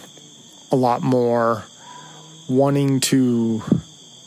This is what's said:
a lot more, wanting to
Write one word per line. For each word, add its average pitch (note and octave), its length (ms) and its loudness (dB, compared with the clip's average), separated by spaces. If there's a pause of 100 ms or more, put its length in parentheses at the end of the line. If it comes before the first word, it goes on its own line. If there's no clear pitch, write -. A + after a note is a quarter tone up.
(720)
a C#3+ 40 0
lot B2+ 260 0
more, A#2+ 640 0 (840)
wanting C#3 520 2
to A#2 600 0 (640)